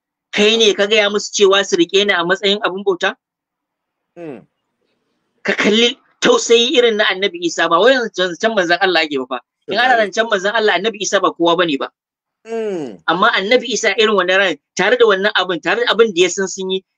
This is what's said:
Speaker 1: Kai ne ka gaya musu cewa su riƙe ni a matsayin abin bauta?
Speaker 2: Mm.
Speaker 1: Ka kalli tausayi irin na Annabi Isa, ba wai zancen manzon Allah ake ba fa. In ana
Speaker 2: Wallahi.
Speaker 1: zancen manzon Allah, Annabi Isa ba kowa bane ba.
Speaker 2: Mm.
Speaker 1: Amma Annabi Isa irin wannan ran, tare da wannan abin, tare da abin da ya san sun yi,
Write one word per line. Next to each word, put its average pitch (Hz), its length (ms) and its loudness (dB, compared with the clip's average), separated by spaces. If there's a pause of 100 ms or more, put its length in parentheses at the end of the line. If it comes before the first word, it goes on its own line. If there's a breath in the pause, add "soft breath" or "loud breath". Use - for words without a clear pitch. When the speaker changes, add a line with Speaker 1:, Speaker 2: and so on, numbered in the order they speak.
(320)
Speaker 1:
Kai 214 260 2
ne 214 160 4
ka 202 120 0
gaya 208 240 2
musu 208 220 -6
cewa 196 320 4
su 196 120 -4
riƙe 185 300 2
ni 202 60 0
a 175 120 0
matsayin 196 380 -2
abin 185 220 -4
bauta? 196 320 -2 (1000)
Speaker 2:
Mm. 135 280 -16 (960)
Speaker 1:
Ka - 120 -4
kalli 233 420 0 (240)
tausayi 240 560 2
irin 233 200 2
na 208 100 0
Annabi 185 360 -4
Isa, 170 260 -2
ba 165 120 2
wai 247 140 4 (200)
zancen 185 400 -2
manzon 175 260 0
Allah 185 220 2
ake 147 160 -4
ba 127 80 -6
fa. 127 140 -8 (260)
In 196 120 -4
ana 254 180 2
Speaker 2:
Wallahi. 214 160 0
Speaker 1:
zancen 226 180 -2
manzon 202 240 -2
Allah, 214 240 2
Annabi 208 220 -4
Isa 196 200 -2
ba 170 120 0
kowa 170 240 0
bane 170 220 0
ba. - 100 -8 (580)
Speaker 2:
Mm. 196 600 -8
Speaker 1:
Amma 185 260 2
Annabi 226 380 0
Isa 196 260 -2
irin 214 160 2
wannan 185 240 2
ran, 185 180 0 (200)
tare 214 200 2
da 240 100 6
wannan 196 280 2
abin, 180 280 -2
tare 202 240 -2
da 233 80 0
abin 214 200 2
da 165 80 2
ya 180 60 4
san 190 200 -4
sun 185 220 -8
yi, 190 140 -6 (140)